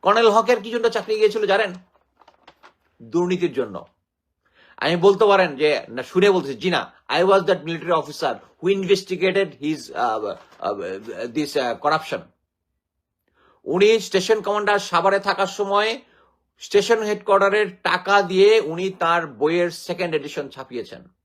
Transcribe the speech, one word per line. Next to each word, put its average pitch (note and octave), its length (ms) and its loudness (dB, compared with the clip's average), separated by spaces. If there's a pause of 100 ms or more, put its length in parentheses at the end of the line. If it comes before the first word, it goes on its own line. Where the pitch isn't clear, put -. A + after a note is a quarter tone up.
কর্নেল A3 260 4
হকের G#3+ 340 4
কি A3+ 80 -12
জন্য A#3 180 0
চাকরি A3 280 -2
গিয়েছিল G#3+ 300 2
জানেন? G3 280 0 (1300)
দুর্নীতির F3 500 -2
জন্য। A2+ 340 -6 (920)
আমি E3 200 -2
বলতে G3 300 4
পারেন F#3 300 4
যে, D3 320 0
না, B2 140 -10
শুনে F#3 280 2
বলতেছি, D3+ 240 0
জি C#3+ 160 -4
না, C3+ 220 -4 (160)
"I D#3 140 0
was F#3+ 180 4
that F3+ 180 0
military E3 340 -6
officer D3 420 -2 (280)
who F#3 120 0
investigated F#3+ 720 -2 (160)
his, D#3 140 -4
uh, A2 580 -4 (320)
uh, G#2 680 -8
this, D3 200 -4
uh, B2 240 -2
corruption।" D3+ 400 -2 (1500)
উনি G3+ 360 4
স্টেশন G3 420 0
কমান্ডার G#3 360 0
সাভারে F#3+ 420 0
থাকার F#3+ 260 -2
সময় G#3 540 -2 (580)
স্টেশন A3 440 2
হেডকোয়ার্টারের G3+ 640 2 (160)
টাকা F#3 400 2
দিয়ে G3 380 4
উনি F3 300 -4
তার E3+ 360 0
বইয়ের D#3+ 440 0
সেকেন্ড E3 440 -6
এডিশন C#3+ 340 -6
ছাপিয়েছেন। B2 600 -14 (160)